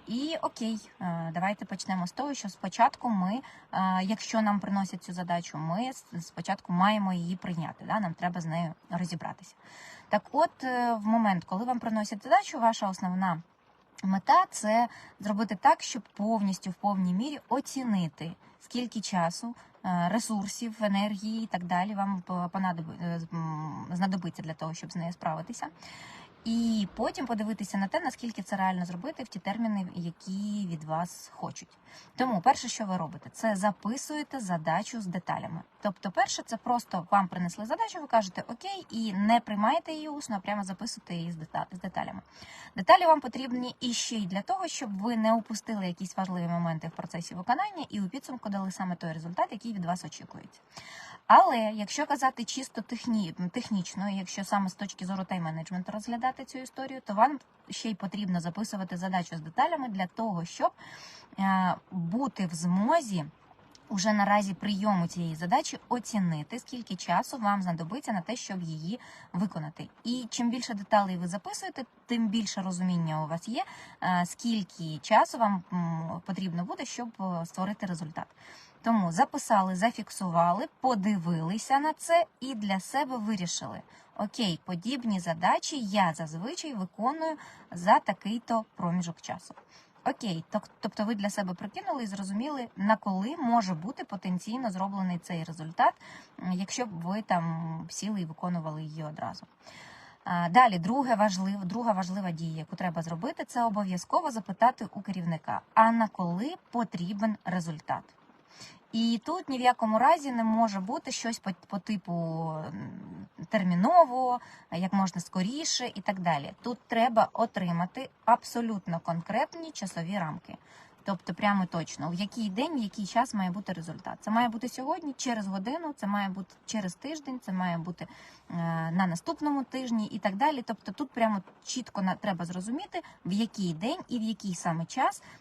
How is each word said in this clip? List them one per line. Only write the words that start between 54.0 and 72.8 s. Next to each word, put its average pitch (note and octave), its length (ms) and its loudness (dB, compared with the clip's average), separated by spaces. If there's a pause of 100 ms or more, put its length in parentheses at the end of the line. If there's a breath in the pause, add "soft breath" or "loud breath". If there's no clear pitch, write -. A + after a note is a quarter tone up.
якщо F#3+ 340 -6
саме G3+ 260 0
з - 40 -12
точки F#3+ 320 -8
зору F#3+ 180 -2
тайм-менеджменту F3 680 -4
розглядати A#3+ 540 -4
цю - 120 -12
історію, C4 480 -10
то G#3 80 -4
вам B3 260 6 (300)
ще A3+ 200 -6
й G#3 60 -2
потрібно F#3 440 -2
записувати F#3 580 -4
задачу F3+ 400 -2
з - 20 -6
деталями B3+ 500 0
для F#3+ 180 -2
того, F#3+ 380 -2
щоб, - 260 0 (680 loud breath)
е, F#3+ 360 4 (160)
бути F#3+ 540 -2
в E3 80 -4
змозі F#3+ 720 2 (640)
уже G#3 240 2
наразі G3+ 400 4
прийому G3 540 2
цієї E3 280 -4
задачі G#3 440 0 (100)
оцінити, F#3+ 720 0
скільки A3+ 360 -10
часу F#3+ 420 0
вам G3+ 240 2
знадобиться F3+ 520 -2
на F3+ 80 0
те, A3 140 -6
щоб F#3 280 -6
її D#3+ 360 -6 (340 loud breath)
виконати. E3+ 560 -4 (140)
І A#3+ 260 -4
чим A#3+ 200 0
більше A#3+ 240 -4
деталей G3 440 4
ви F3 100 -2
записуєте, C4+ 580 -6 (200)
тим A#3 220 2
більше G#3 340 0
розуміння F3 640 0